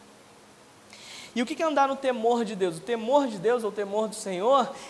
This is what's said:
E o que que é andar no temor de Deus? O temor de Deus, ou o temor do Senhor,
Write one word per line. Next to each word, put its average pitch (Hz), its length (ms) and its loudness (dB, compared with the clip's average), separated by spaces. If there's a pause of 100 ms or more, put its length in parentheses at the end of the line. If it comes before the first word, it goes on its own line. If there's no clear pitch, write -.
(1300)
E 233 80 0
o 247 40 -2
que 311 80 -6
que 339 80 -4
é 320 40 2
andar 277 220 4
no 269 80 -2
temor 240 480 2
de 208 120 -4
Deus? 180 220 0
O - 20 -14
temor 240 480 2
de 208 100 -8
Deus, 226 240 0
ou 208 80 -4
o - 20 -4
temor 208 360 -2
do 214 60 -12
Senhor, 208 580 2 (180)